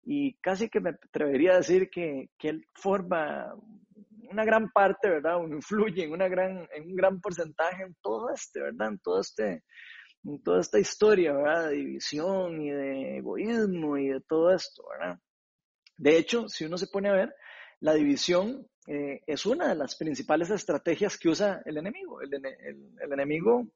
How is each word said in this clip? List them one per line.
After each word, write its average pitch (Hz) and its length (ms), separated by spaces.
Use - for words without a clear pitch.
y 143 300
casi 190 340
que - 100
me 180 120
atrevería 151 640
a - 20
decir 185 340
que, 147 480
que 156 120
él 156 140
forma 175 760
una 214 140
gran 220 260
parte, 196 400
¿verdad? 160 280
O 165 100
influye 180 560
en 151 80
una 185 160
gran, 185 440
en 156 180
un 190 40
gran 190 260
porcentaje 175 640
en 185 180
todo 220 320
este, - 300
¿verdad? 208 300
En 190 80
todo 180 200
este, 196 440
en 143 200
toda 180 160
esta 208 180
historia, 185 540
¿verdad? 151 380
De 143 40
división 156 880
y 147 80
de 135 460
egoísmo 160 800
y 139 120
de 135 100
todo 165 340
esto, - 380
¿verdad? 87 260
De 156 220
hecho, 220 300
si - 160
uno 165 120
se 185 120
pone 196 200
a 202 40
ver, 196 220
la 156 140
división, 175 720
eh, 143 400
es 143 200
una 294 220
de 196 60
las 143 220
principales 156 540
estrategias 175 680
que 165 120
usa 180 340
el 151 140
enemigo. 214 420
El 139 140
ene-, 135 220
el, 139 220
el 147 120
enemigo 165 640